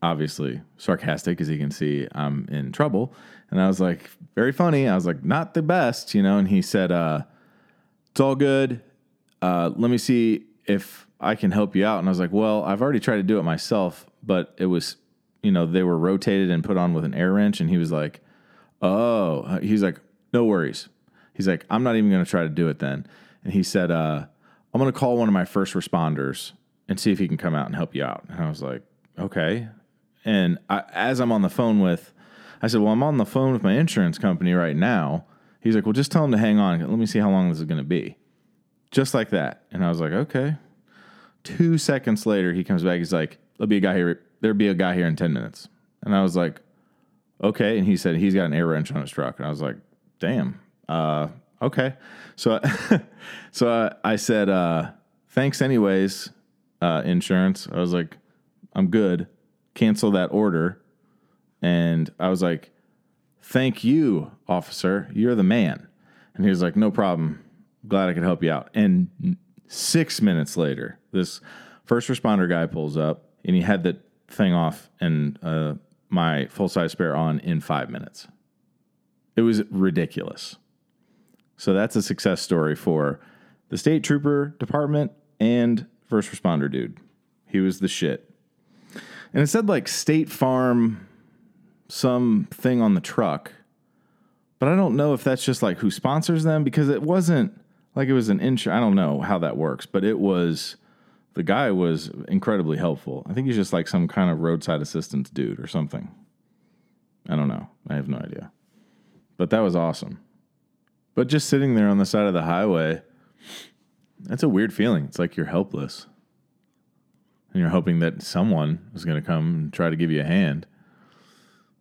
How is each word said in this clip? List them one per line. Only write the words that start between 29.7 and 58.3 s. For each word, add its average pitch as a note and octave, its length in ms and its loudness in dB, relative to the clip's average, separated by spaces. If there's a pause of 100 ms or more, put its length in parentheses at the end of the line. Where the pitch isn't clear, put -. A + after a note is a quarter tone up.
And F#2+ 320 2 (120)
I, G2 140 -2 (100)
as B2 260 0
I'm A#2+ 120 0
on G#2+ 100 2
the F#2 80 2
phone A2+ 300 2
with, F2+ 340 0 (480)
I A2+ 60 0
said, A2+ 140 2
"Well, G#2+ 120 4
I'm A#2+ 100 2
on D3+ 140 0
the A2 80 2
phone C3 280 0
with A2+ 100 -2
my F#2+ 100 2
insurance A2 440 0
company F2+ 360 0
right E2+ 220 0
now." E2+ 500 0 (340)
He's A2+ 160 2
like, G#2+ 100 2
"Well, A2 80 2
just C3+ 180 0
tell D#3 140 2
him C3+ 60 2
to A2 60 4
hang G#2+ 220 4
on. F2+ 200 2
Let E2+ 200 -2
me A2+ 60 0
see G#2+ 140 0
how G#2 100 2
long F#2+ 200 2
this D#2+ 100 -2
is D#2+ 60 -6
gonna D2+ 180 -2
be." D2 340 -4 (720)
Just C3+ 220 0
like A2+ 160 0
that. D2+ 420 -4
And F#2 120 -4
I F2 60 2
was E2+ 100 -2
like, D#2 120 -2
"Okay." C#3 440 -2 (880)
Two E3 340 2
seconds C3 480 0
later, F#2+ 280 2
he F2+ 100 -2
comes F2 200 0
back. F2 160 2
He's E2+ 140 -4
like, D#2 240 -2 (200)
"There'll A2 100 -2
be G#2 100 4
a F#2+ 40 0
guy F#2+ 140 2
here. F2 260 0 (180)
There'll A2 160 2
be G#2 120 4
a G2 60 2
guy F2+ 220 0
here F2 120 2
in D#2+ 80 0
ten E2 180 0
minutes." A#1+ 340 -8 (360)
And G2+ 120 0
I G2 60 4
was F2+ 140 2
like, E2+ 260 -2 (800)
"Okay." G#2+ 360 0
And F#2 100 2
he F#2+ 100 4
said F2 180 0
he's F#2 180 2
got F#2+ 120 2
an D2+ 80 -2
air E2+ 140 2
wrench D#2 240 -2
on D2 100 -4
his C2 100 -10
truck. - 280 -6
And C2 60 -6
I D2+ 40 -4
was D2+ 120 -6
like, C#2 160 -6 (420)
"Damn. G#2+ 400 -2 (280)
Uh, D#2 420 -2 (320)
okay." C3 340 -2 (400)
So, A2+ 240 0 (480)
<laughs> - 440 -20
so A#2+ 180 2
I, A2 440 0
I - 20 2
said, G#2 340 2
uh, E2+ 420 2 (380)
"Thanks C3+ 320 0
anyways, G2 680 2 (520)
uh, E2 220 0
insurance." F#2 680 0
I - 80 -6
was F2+ 140 -2
like, E2+ 240 -4 (560)